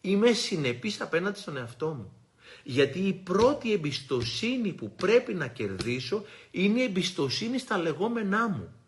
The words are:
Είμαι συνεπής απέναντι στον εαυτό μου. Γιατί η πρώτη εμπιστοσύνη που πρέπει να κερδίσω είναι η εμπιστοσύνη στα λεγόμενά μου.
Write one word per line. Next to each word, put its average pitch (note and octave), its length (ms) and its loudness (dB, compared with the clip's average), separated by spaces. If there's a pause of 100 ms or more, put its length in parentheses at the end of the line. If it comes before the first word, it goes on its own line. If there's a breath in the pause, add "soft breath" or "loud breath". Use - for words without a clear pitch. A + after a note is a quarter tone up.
Είμαι G3+ 300 4
συνεπής B2 680 -2
απέναντι F3+ 380 -2
στον D3+ 180 -10
εαυτό B2 300 -6
μου. B2+ 260 -8 (500 loud breath)
Γιατί C#3 360 2
η F#3+ 140 2
πρώτη A3+ 600 2
εμπιστοσύνη E3+ 1000 -2
που - 220 -10
πρέπει A3+ 380 4
να D#3 140 -2
κερδίσω A#2+ 800 -4 (260 loud breath)
είναι G#3 280 2
η B3+ 40 2
εμπιστοσύνη F#3+ 720 -2
στα A3+ 200 -2
λεγόμενά G3+ 720 0
μου. A2+ 240 -6 (140)